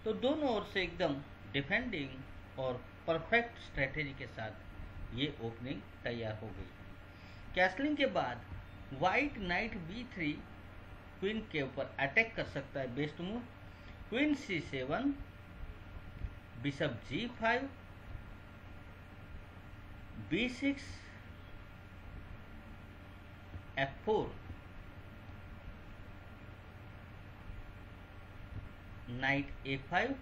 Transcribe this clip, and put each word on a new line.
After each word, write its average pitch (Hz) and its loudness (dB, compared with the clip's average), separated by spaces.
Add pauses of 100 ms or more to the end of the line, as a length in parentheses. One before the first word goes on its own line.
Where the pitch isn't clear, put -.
तो 220 4
दोनों 277 6
ओर 208 4
से 190 4
एकदम 165 4 (380)
डिफेंडिंग 143 0
और 127 2 (260)
परफेक्ट 226 6
स्ट्रेटजी 139 2
के 127 -4
साथ - -6
ये 139 4
ओपनिंग 127 -2 (220)
तैयार 113 0
हो 110 -6
गई। 98 -6 (880)
कैसलिंग 269 6
के 285 8
बाद 127 4 (480)
white 202 6
knight 196 2 (120)
V 226 -4 (100)
three, 156 2 (880)
queen 214 4 (120)
के 156 4
ऊपर 131 0
attack 220 6
कर 156 2
सकता - -2
है, 123 0
best 151 2
move। 202 0 (680)
Queen 294 6
सी 180 0
seven, 160 2 (1500)
bishop 139 2 (100)
जी 170 2 (140)
फ़ाइव, 247 6 (2500)
बी 214 6
सिक्स, 277 2 (3000)
एफ़ 135 2
फ़ोर, 202 4 (4000)
नाइट 139 4 (140)
ए 135 2 (120)
फ़ाइव 226 6